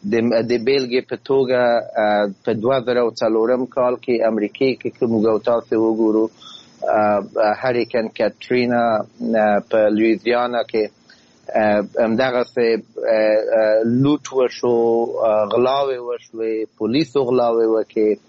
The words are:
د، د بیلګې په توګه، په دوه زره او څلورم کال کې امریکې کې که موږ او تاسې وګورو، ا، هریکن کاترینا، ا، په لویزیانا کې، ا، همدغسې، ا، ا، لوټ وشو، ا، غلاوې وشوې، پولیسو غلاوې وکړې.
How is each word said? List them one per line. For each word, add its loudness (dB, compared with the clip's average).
د، -2
د 0
بیلګې 0
په -8
توګه، 2
په -2
دوه 2
زره 0
او -2
څلورم 0
کال 0
کې -2
امریکې -2
کې -6
که -2
موږ 0
او 2
تاسې -2
وګورو، 2
ا، 0
هریکن -2
کاترینا، -2
ا، 0
په -2
لویزیانا 0
کې، -2
ا، 2
همدغسې، 0
ا، -2
ا، 4
لوټ 0
وشو، 2
ا، 0
غلاوې 0
وشوې، -6
پولیسو -2
غلاوې 2
وکړې. 0